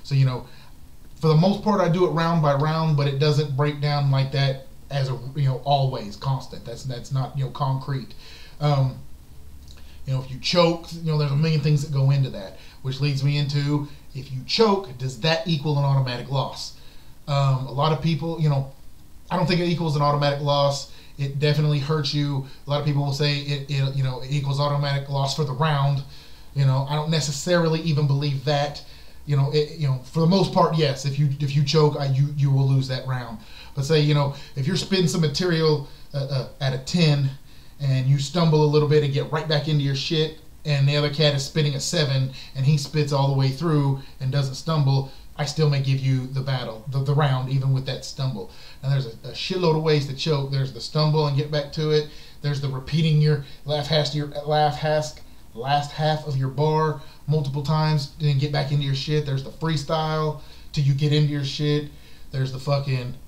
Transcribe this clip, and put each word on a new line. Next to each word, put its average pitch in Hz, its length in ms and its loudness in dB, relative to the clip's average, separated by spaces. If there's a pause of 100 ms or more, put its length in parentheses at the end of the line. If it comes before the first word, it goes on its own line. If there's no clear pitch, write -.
So, 139 100 -4
you 135 100 4
know, 127 220 -2 (720)
for 160 60 0
the 156 80 6
most 190 300 4
part, 202 160 4
I 170 80 4
do 180 180 4
it 151 40 0
round 165 300 2
by 143 140 4
round, 156 420 2
but 139 120 2
it 135 100 -2
doesn't 147 380 2
break 147 240 0
down 143 320 2
like 135 180 2
that 135 360 0 (260)
as 131 180 -2
a, 120 80 -4 (160)
you 139 140 2
know, 127 160 -2
always 127 500 0
constant. 131 500 -6
That's, 117 200 -12
that's 120 260 -8
not, 135 260 -2
you 131 100 -2
know, - 40 -8
concrete. 135 640 -4 (460)
Um, 139 400 2 (1040)
you 135 60 -2
know, 127 100 0
if - 80 -12
you 131 80 -10
choke, 170 540 2
you 165 180 -4
know, 151 80 2
there's 143 140 0
a 139 40 2
million 156 260 2
things 151 200 4
that 143 100 -6
go 135 200 4
into 135 180 2
that, 98 280 -12 (240)
which 131 180 -6
leads 139 240 0
me 143 140 2
into, 143 500 0 (260)
if 131 160 -10
you 131 160 -6
choke, 196 520 2
does 127 240 -6
that 160 260 0
equal 147 300 0
an 143 60 2
automatic 131 460 2
loss? - 480 -4 (480)
Um, 135 400 2
a - 60 -10
lot 147 180 2
of 156 100 0
people, 165 400 -2
you 156 80 4
know, 135 220 0 (600)
I 165 60 -2
don't 175 100 2
think 170 140 2
it 175 80 2
equals 160 280 0
an 151 60 2
automatic 143 400 2
loss. 143 500 0 (240)
It 139 220 -4
definitely 147 400 2
hurts 151 340 -2
you. 143 340 -2 (200)
A 139 40 -10
lot 147 100 0
of 147 60 -2
people 143 160 2
will 139 120 -2
say 147 240 0
it, 143 320 -6
it, 135 260 0
you 135 60 0
know, 127 180 -2
it 107 100 -10
equals 139 300 0
automatic 143 480 0
loss 139 260 -2
for 156 100 0
the 127 80 -4
round. 139 500 2 (520)
You 139 120 2
know, 135 240 2
I 151 60 0
don't 151 140 -2
necessarily 160 680 2
even 151 260 2
believe 139 380 0
that. 143 400 0 (400)
You 143 120 0
know, 139 180 2
it, 151 240 0
you 143 100 0
know, 131 160 0
for - 160 -4
the 160 60 6
most 185 260 4
part, 165 240 4
yes. 143 300 0
If 139 120 -2
you, 147 120 4 (100)
if 139 160 0
you 151 80 4
choke, 151 340 4
I, 139 80 -2
you, 139 300 2
you 139 140 2
will 135 180 4
lose 131 200 2
that 127 180 -4
round. 120 320 -6 (360)
But 135 120 -4
say, 156 140 4
you 147 120 4
know, 143 220 2 (200)
if 135 120 -2
you're 180 100 0
spitting 185 320 0
some 180 140 0
material, 160 640 0 (240)
uh, 135 180 -4
uh, 123 180 -4 (120)
at 135 140 0
a 131 40 -6
ten 143 520 2 (500)
and 131 260 0
you 139 120 4
stumble 156 440 4
a 151 40 6
little 147 220 4
bit 151 140 6
and 139 120 0
get 139 180 -2
right 156 160 -2
back 147 180 2
into 147 160 2
your 139 120 0
shit, 156 460 -2 (260)
and 139 200 2
the 147 100 2
other 147 140 2
cat 147 240 4
is 135 100 -2
spitting 147 300 0
a - 60 -4
seven 135 520 0 (220)
and 131 120 0
he 151 100 6
spits 147 360 0
all 139 160 2
the 135 100 2
way 135 100 4
through 143 520 2 (200)
and 131 100 -2
doesn't 135 260 0
stumble, 139 540 2 (260)
I 147 100 -2
still 151 240 2
may 139 100 2
give 135 180 2
you 131 280 0
the 131 160 -4
battle, 120 480 -4
the, 135 120 -2
the 143 120 0
round, 131 360 2
even 135 220 2
with 131 140 0
that 131 180 -6
stumble. 113 460 -6 (320)
Now, 135 80 -2
there's 135 160 2
a, 113 220 -12
a 117 40 -12
shitload 175 440 2
of 156 60 0
ways 151 240 4
to 131 80 -6
choke. 139 360 0
There's 135 220 0
the 117 80 -12
stumble 151 460 2
and 139 100 0
get 151 140 0
back 151 220 -2
to 156 180 -2
it. 151 200 2 (320)
There's 143 180 -2
the 135 80 -4
repeating 151 520 2
your 151 240 4 (200)
laugh 143 220 -2
hash, 151 280 0
your 147 120 -2
laugh 147 500 0
hash, 151 360 0 (420)
last 139 360 0
half 151 360 0
of 139 100 -4
your 131 140 0
bar 156 500 2 (260)
multiple 143 360 0
times, 156 580 2
then 143 180 2
get 147 140 0
back 143 200 -2
into 143 120 2
your 139 100 0
shit. 151 300 0
There's 135 180 -2
the - 80 -10
freestyle 156 920 -2 (300)
till 143 120 0
you 139 80 4
get 143 200 2
into 147 200 4
your 143 120 -2
shit. 147 460 -2 (400)
There's 131 220 -4
the 131 60 -10
fucking 135 560 -2 (140)